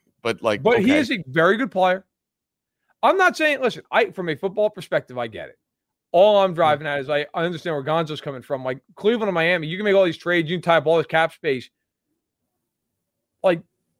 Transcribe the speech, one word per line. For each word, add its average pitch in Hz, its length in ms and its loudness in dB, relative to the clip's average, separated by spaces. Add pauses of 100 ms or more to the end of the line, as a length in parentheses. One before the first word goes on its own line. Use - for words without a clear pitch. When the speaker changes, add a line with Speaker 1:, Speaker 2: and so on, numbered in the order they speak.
(240)
Speaker 1:
But, 117 180 -4
like, 110 220 -2
Speaker 2:
But 233 160 2
he 190 60 0
Speaker 1:
okay. 285 140 4
Speaker 2:
is 254 120 -2
a 196 160 -6
very 165 300 2
good 254 140 -6
player. 185 320 0 (1000)
I'm 294 140 4
not 359 200 2
saying, 302 240 0
listen, 247 300 -4
I, 214 200 2
from 175 180 -8
a 156 60 -2
football 202 340 -2
perspective, 156 480 -6
I 120 100 -6
get 87 220 -14
it. - 100 -20 (520)
All 202 280 6
I'm 190 120 2
Speaker 1:
Hmm. 165 40 -8
Speaker 2:
driving 156 320 0
at 143 120 -4
is 135 100 -10
I, 147 240 -2
I 170 120 -2
understand 170 300 -6
where 143 80 -6
Gonzo's 151 360 -4
coming 135 220 -12
from. 131 220 -8
Like, 131 180 -6 (140)
Cleveland 214 340 0
and 180 60 -2
Miami, 165 320 0
you 170 100 -8
can 208 60 -6
make 202 120 2
all 190 100 6
these 170 120 -2
trades, 170 320 -2
you 180 80 -4
can 165 60 -8
tie 170 140 4
up 143 80 0
all 160 120 2
this 156 80 0
cap 160 280 0
space. 135 360 -6 (1700)
Like, 175 200 0 (360)